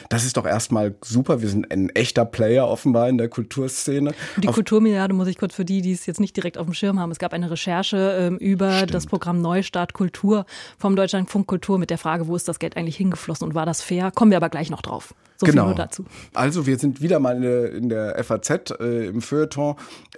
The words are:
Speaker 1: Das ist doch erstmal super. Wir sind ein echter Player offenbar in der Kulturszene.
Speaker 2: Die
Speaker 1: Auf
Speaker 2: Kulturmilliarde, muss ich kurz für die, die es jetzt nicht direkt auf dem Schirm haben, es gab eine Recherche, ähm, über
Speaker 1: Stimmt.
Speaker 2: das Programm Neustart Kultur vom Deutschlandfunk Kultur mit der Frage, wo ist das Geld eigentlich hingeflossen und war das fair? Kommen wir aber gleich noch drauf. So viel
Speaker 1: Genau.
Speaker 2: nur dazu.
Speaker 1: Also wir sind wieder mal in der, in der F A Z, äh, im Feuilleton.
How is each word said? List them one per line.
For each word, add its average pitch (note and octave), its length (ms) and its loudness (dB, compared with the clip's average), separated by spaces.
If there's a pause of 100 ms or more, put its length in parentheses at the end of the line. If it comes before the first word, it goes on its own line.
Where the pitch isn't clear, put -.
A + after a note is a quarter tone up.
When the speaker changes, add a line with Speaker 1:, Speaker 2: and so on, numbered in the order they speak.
Speaker 1:
Das A#2 160 0
ist C3 120 -2
doch B2 80 0
erstmal G#2+ 600 0
super. B2 380 2
Wir G#2+ 60 0
sind G2+ 220 -2
ein F#2+ 200 0
echter A#2+ 340 2
Player A#2 420 4
offenbar A#2 420 2
in B2+ 80 4
der A#2 120 0
Kulturszene. C3+ 840 -4 (260)
Speaker 2:
Die G3 100 2
Speaker 1:
Auf - 80 2
Speaker 2:
Kulturmilliarde, G#3 580 4
muss F#3 140 0
ich F#3 100 -6
kurz F#3 160 -4
für G3 100 -4
die, F#3+ 180 0
die F#3 100 0
es F3 120 -4
jetzt E3+ 140 -6
nicht G3+ 180 -2
direkt F3 220 -4
auf E3+ 80 -4
dem E3+ 80 -4
Schirm G3 240 0
haben, E3+ 140 -2
es D#3+ 80 -12
gab F3 120 -4
eine F3 160 -4
Recherche, F#3+ 680 0
ähm, F3+ 200 0
über F#3+ 340 2
Speaker 1:
Stimmt. F#3+ 220 0
Speaker 2:
das E3+ 120 -4
Programm F3 340 -2
Neustart F3 520 -2
Kultur G3 540 0 (320)
vom G3 180 2
Deutschlandfunk F#3+ 500 0
Kultur F#3+ 320 0
mit E3+ 120 -2
der E3 80 -2
Frage, E3 280 -2
wo E3+ 140 -2
ist - 100 -4
das E3 80 -6
Geld - 200 -6
eigentlich E3 180 -4
hingeflossen E3+ 500 -2
und D#3 80 -4
war D#3+ 120 0
das E3 160 -2
fair? F3+ 280 -2
Kommen A3 200 6
wir F#3 80 6
aber E3 100 2
gleich D3+ 220 -4
noch D#3 100 -8
drauf. - 340 -10 (220)
So - 80 0
viel D#3 80 8
Speaker 1:
Genau. B2 140 6
Speaker 2:
nur F#2+ 80 2
dazu. F2 320 -6 (260)
Speaker 1:
Also D3 320 0
wir C3 140 2
sind C3+ 240 0
wieder E3+ 180 4
mal B2 160 2
in B2 60 -2
der, B2 300 2
in A#2+ 180 -4
der G#2+ 280 -2
F A#2 120 -6
A A2 100 0
Z, - 400 -4
äh, A#2 280 -2
im A2 120 -2
Feuilleton. D3 560 -2 (420)